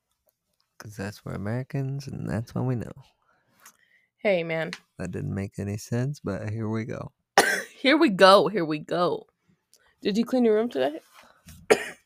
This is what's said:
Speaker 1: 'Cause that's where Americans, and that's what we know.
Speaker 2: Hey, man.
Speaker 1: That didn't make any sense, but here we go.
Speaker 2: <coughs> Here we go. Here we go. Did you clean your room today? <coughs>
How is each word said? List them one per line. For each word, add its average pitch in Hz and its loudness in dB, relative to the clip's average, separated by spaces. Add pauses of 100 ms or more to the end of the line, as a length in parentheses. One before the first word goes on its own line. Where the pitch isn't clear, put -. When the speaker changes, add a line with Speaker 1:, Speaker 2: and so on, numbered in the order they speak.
(800)
Speaker 1:
'Cause 104 -18
that's 101 -10
where 90 -8
Americans, 131 -6
and - -8
that's 107 -6
what 123 -2
we 127 0
know. 107 -8 (1200)
Speaker 2:
Hey, 185 0
man. 165 -4 (280)
Speaker 1:
That 90 -6
didn't 98 -6
make 98 -6
any 101 -4
sense, 127 -4
but 101 -6
here 107 -4
we 110 -4
go. - -10 (260)
Speaker 2:
<coughs> - 6 (340)
Here 277 4
we 311 4
go. 190 8
Here 185 0
we 151 -2
go. 165 -2 (760)
Did 208 -2
you 233 0
clean 247 2
your 220 4
room 233 0
today? 277 -2 (680)
<coughs> - 8 (260)